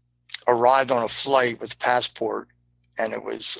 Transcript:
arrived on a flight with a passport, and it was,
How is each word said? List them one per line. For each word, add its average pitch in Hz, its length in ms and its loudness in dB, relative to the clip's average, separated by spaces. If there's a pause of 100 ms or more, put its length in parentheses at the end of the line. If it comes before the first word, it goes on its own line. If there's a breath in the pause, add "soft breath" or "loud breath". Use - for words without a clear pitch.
(480)
arrived 123 420 4
on 123 140 0
a 107 40 -4
flight 127 520 0
with 113 140 -12
a - 20 -20
passport, 117 720 -4 (500)
and 110 140 -4
it 110 100 -10
was, 110 380 0